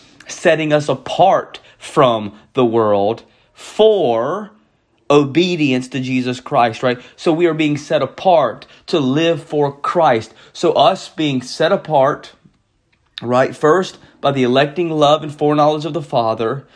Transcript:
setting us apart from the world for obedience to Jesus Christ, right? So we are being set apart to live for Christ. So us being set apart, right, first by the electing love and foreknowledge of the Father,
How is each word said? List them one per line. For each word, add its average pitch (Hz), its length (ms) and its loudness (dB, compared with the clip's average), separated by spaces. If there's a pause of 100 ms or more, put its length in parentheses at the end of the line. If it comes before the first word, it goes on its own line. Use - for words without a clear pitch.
(280)
setting 156 440 0
us 151 160 0
apart 156 680 0 (200)
from 113 600 0 (140)
the 131 120 2
world 110 600 0 (300)
for 185 960 0 (580)
obedience 147 800 0
to 139 100 -8
Jesus 127 400 -4
Christ, 120 460 -2
right? 123 160 -2 (160)
So - 160 -2
we 170 140 2
are 160 80 0
being 151 220 -2
set 147 240 -4
apart 147 640 0 (220)
to 170 140 -2
live 147 420 0
for 143 340 -4
Christ. 135 560 0 (200)
So - 220 0
us 160 340 2
being 139 340 -4
set 165 300 -4
apart, 151 600 -2 (880)
right, 123 360 0
first 180 420 0 (220)
by 143 100 0
the 135 140 0
electing 147 460 0
love 151 340 2
and 147 100 -12
foreknowledge 151 520 0
of 151 80 -6
the 165 80 -6
Father, 117 720 -4